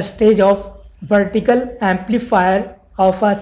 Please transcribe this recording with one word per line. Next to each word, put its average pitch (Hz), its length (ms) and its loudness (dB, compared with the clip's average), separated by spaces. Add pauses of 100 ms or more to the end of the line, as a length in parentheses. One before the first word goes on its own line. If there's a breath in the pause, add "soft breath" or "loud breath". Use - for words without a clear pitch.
(120)
stage 214 360 2
of 196 180 0 (480)
vertical 226 540 0 (240)
amplifier 190 720 -2 (360)
of 190 240 2
a 196 180 2